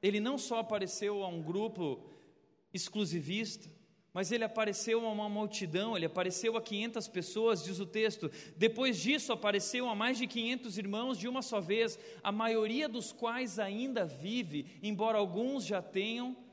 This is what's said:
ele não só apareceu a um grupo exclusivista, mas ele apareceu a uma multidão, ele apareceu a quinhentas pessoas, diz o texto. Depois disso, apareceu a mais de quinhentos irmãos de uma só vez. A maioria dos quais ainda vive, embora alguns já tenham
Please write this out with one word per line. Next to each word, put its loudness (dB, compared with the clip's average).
ele 4
não 0
só -2
apareceu -2
a -2
um -4
grupo -2
exclusivista, -2
mas 0
ele 2
apareceu 2
a 0
uma -2
multidão, 0
ele 0
apareceu 2
a 2
quinhentas -2
pessoas, 2
diz -6
o -4
texto. 0
Depois 4
disso, 2
apareceu 2
a 0
mais 2
de 0
quinhentos -4
irmãos 0
de -4
uma -2
só 0
vez. 2
A 0
maioria 2
dos -4
quais -2
ainda 0
vive, -2
embora 2
alguns 2
já 0
tenham -2